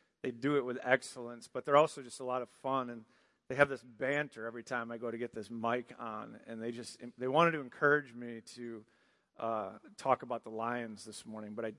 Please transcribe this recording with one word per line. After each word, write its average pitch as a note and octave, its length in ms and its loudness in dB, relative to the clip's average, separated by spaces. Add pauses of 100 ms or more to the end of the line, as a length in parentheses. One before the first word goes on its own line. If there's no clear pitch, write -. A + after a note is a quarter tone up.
(220)
they C3 80 -2
do C3 260 2
it B2+ 80 4
with B2 180 -2
excellence, A#2+ 680 0
but B2+ 140 -4
they're C#3+ 100 8
also D3+ 240 8
just B2 200 -14
a C3 40 -8
lot B2+ 160 0
of A#2 80 -6 (140)
fun. C3 260 0
And A2+ 160 -12 (440)
they B2+ 80 -4
have C#3+ 120 10
this C3 140 -6
banter B2+ 640 -2
every A#2 160 -6
time A#2 280 -4
I A#2 60 -6
go A#2 140 -4
to A2+ 80 -6
get A#2+ 160 -6
this G#2+ 160 -8
mic A#2 500 -2
on. A2 460 -8
And A2+ 160 -10
they A#2 80 -4
just, A#2 280 -12 (200)
they B2+ 100 -2
wanted E3 220 6
to D#3 100 -2
encourage C#3+ 540 2
me A#2+ 260 -10 (140)
to, A#2 280 -10 (560)
uh, G#2+ 320 -2 (280)
talk C3 240 2
about A#2+ 200 -6
the A2+ 80 -12
Lions A2+ 540 -4
this A2 220 -14
morning, G#2+ 280 -10
but A2+ 120 -4
I A2 120 -2